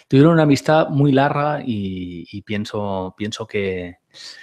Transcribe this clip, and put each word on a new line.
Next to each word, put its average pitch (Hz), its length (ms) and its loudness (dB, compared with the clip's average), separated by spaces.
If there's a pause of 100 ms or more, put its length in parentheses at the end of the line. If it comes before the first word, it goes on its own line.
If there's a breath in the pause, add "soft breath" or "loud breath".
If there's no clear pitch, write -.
tuvieron 147 260 6
una 160 100 4
amistad 156 460 2
muy 143 220 2
larga 143 540 0
y, 92 640 -8
y 101 120 -14
pienso, 101 760 -6
pienso 107 300 -8
que, 92 500 -6 (460 loud breath)